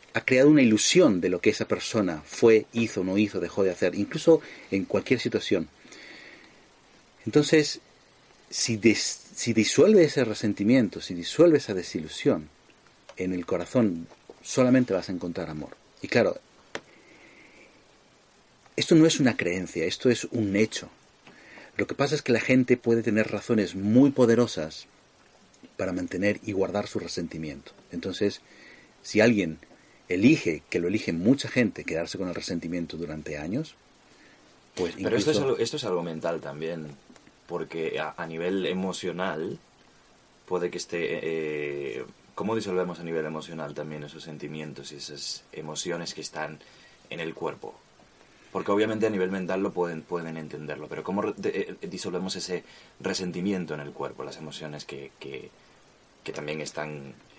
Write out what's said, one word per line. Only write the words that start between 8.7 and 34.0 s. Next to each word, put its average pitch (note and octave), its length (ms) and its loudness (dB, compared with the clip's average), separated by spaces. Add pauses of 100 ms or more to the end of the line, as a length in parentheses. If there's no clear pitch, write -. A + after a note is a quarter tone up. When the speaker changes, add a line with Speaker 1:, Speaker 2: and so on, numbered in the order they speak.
Speaker 1:
des-, G#2 440 4 (140)
si - 180 -2
disuelve D#3+ 520 6
ese C#3+ 200 2
resentimiento, G#2+ 760 2
si - 140 -8
disuelve D3+ 440 6
esa A2 160 -6
desilusión, F2 760 -2 (680)
en F#2 160 -2
el F2+ 140 -4
corazón F2 600 0 (360)
solamente B2+ 520 4
vas F2+ 140 -2
a G2 40 -6
encontrar F2 380 -6
amor. D2+ 260 -10 (260)
Y - 60 -10
claro, G#2+ 320 2 (2250)
esto - 180 4
no D#3+ 120 10
es D#3+ 140 4
una B2 160 4
creencia, F2 480 -4
esto F#2 260 2
es A#2 140 2
un G2+ 320 -2
hecho. - 320 0 (880)
Lo G2+ 100 -2
que - 80 -6
pasa C#3 200 -2
es D3 80 -2
que - 100 2
la A2+ 80 4
gente B2+ 360 4
puede A#2 260 2
tener G#2+ 280 0
razones G#2 440 0
muy A2 360 6
poderosas A2+ 760 2 (880)
para F#2 160 -4
mantener F2+ 520 -2
y G#2+ 80 -6
guardar F#2+ 360 0
su - 100 -4
resentimiento. D#2+ 760 -8 (200)
Entonces, F#2+ 480 -2 (600)
si - 180 2
alguien G2+ 380 4 (520)
elige, F#2 580 4
que F2+ 120 0
lo F2 80 0
elige G2+ 240 -2
mucha G#2 360 2
gente, A2+ 360 0
quedarse E2+ 340 -6
con F#2 100 -4
el F2 60 -6
resentimiento E2+ 640 -6
durante D#2 400 -8
años, G2+ 360 -6 (1000)